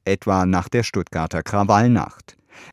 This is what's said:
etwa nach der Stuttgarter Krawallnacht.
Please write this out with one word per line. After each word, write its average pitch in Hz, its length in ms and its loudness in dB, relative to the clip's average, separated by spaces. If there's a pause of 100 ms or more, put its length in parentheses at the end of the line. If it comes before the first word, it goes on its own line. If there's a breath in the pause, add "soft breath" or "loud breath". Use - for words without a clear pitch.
etwa 95 440 0
nach 90 200 0
der 120 140 0
Stuttgarter 85 640 -6
Krawallnacht. 104 960 0 (360 loud breath)